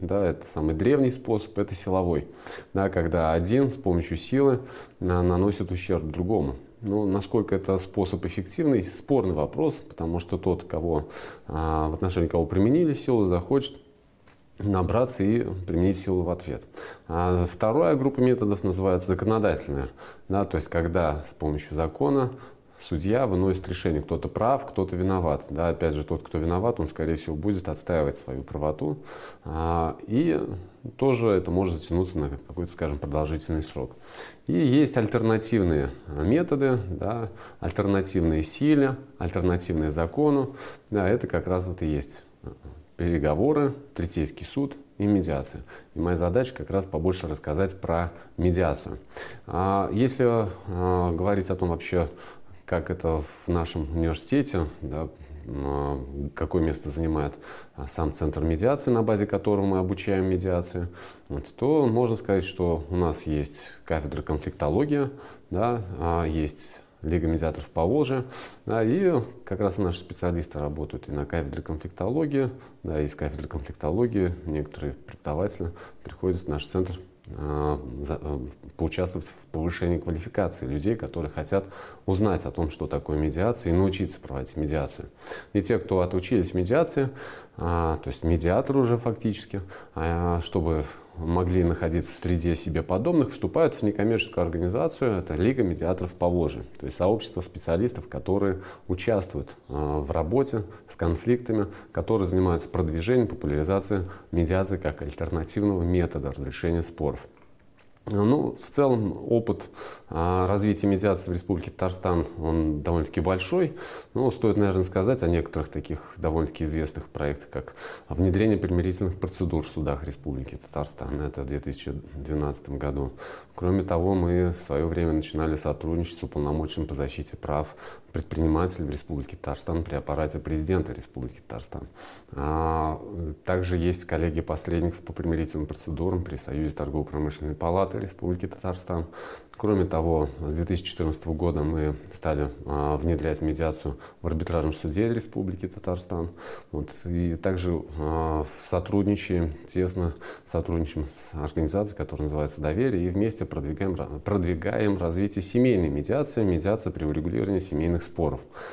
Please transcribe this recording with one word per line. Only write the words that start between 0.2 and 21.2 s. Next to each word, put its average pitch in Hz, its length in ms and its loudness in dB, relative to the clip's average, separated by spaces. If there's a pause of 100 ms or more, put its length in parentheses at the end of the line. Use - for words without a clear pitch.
это 82 200 0
самый 78 280 0
древний 127 360 4
способ, 113 480 -2
это 101 160 -2
силовой, 92 540 2 (460)
да, 98 160 4
когда 82 420 4
один 110 380 4
с - 40 -4
помощью 85 440 0
силы, 135 420 4 (400)
а, 90 220 2
наносит 90 500 2
ущерб 90 320 0
другому. 80 520 0 (260)
Ну, 104 240 0
насколько 98 480 2
это 95 240 2
способ 92 480 0
эффективный, 117 560 2
спорный - 500 0
вопрос, 151 440 0
потому 85 420 -4
что 85 180 -4
тот, 90 280 0
кого, 80 440 0 (400)
а, 78 400 0
в 80 60 -2
отношении 90 340 0
кого 85 160 2
применили 127 480 4
силу, 120 320 2
захочет 92 540 2 (840)
набраться 101 640 2
и 113 180 4 (240)
применить 90 320 4
силу 92 240 2
в 85 80 0
ответ. 78 320 -6 (460)
А 87 420 4
вторая 147 460 4
группа 131 240 2
методов 120 420 4
называется 92 460 2
законодательная, 90 800 2 (400)
да, 98 160 2
то - 140 -2
есть 76 100 -4
когда 82 600 2